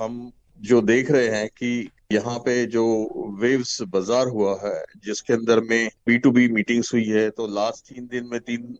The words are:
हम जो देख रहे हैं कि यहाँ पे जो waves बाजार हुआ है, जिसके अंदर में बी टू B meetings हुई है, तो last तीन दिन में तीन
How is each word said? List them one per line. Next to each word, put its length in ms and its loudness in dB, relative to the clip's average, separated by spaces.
हम 320 -10
जो 200 4
देख 300 2
रहे 180 2
हैं 200 -2
कि 400 -6
यहाँ 260 0
पे 280 0
जो 440 0
waves 420 0
बाजार 440 0
हुआ 380 -2
है, 200 -6
जिसके 280 -4
अंदर 280 2
में 300 0
बी 120 4
टू 120 4
B 180 6
meetings 460 0
हुई 100 2
है, 260 0
तो 160 -6
last 480 -6
तीन 180 -16
दिन 200 -8
में 80 -4
तीन 400 -8